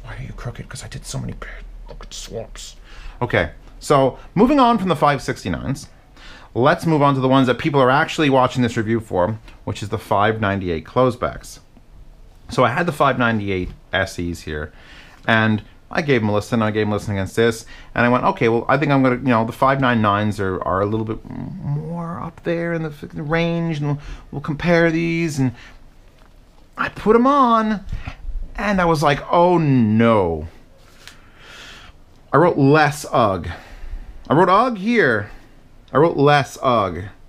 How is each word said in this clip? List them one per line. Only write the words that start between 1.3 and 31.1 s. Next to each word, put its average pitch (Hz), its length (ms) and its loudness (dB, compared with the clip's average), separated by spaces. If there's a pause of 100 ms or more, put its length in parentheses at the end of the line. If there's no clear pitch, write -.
bad - 320 -14 (240)
fucking - 240 -16
swaps. - 640 -14 (460)
Okay, 90 300 0 (280)
so 135 400 2 (140)
moving 254 260 4
on 233 180 6
from 190 120 -2
the 160 60 2
five 143 260 2
sixty-nines, 98 680 -6 (680)
let's 143 320 2
move 156 160 2
on 143 140 4
to 135 60 -2
the 131 80 2
ones 131 180 4
that 120 120 0
people 143 220 2
are 127 80 6
actually 156 400 2
watching 127 320 2
this 117 140 0
review 113 240 -2
for, 95 400 -2 (240)
which - 180 -8
is 110 60 -10
the 107 100 -6
five 107 440 0
ninety-eight 92 420 -2
closebacks. - 760 -4 (880)
So 131 160 2
I 113 60 2
had 175 140 -2
the 175 60 -4
five 139 260 0
ninety-eight 101 520 -2 (240)
S 92 260 -2
Es 87 220 -6
here, 76 320 -10 (520)
and 110 380 2 (280)
I - 100 -2
gave 139 200 2
him 107 80 0
a 104 40 0
listen, 104 280 0
I 107 100 0
gave 107 160 0
him 107 60 -2
a - 20 -2
listen 104 180 -4
against 95 220 -4
this, 117 300 2 (280)
and 117 120 2
I 120 40 4
went, 123 140 2
"Okay, 135 260 0
well, 117 180 0
I 135 100 2
think 143 140 0
I'm 135 120 4
gonna, 123 140 2
you 123 60 -10
know, 117 220 2
the 117 60 -8
five 135 280 2
nine 123 220 2
nines 104 380 2
are, 95 240 -2
are 90 180 0
a 104 40 2
little 110 200 -2
bit 110 140 -8 (100)
more 165 920 -8
up - 220 -14
there 170 300 -4
in 160 100 -4
the 156 60 -6
f-, 151 240 -14
range, 165 640 -2
and 147 100 -2
we'll, 143 120 -2 (320)
we'll 143 100 -8
compare 165 480 2
these," 165 500 -2
and 127 140 2 (1200)
I - 120 -4
put - 260 2
'em 240 120 6
on, 226 580 2 (680)
and 196 260 0
I 175 40 4
was 165 180 2
like, 147 180 4 (100)
"Oh, 175 260 4
no." 110 920 4 (1900)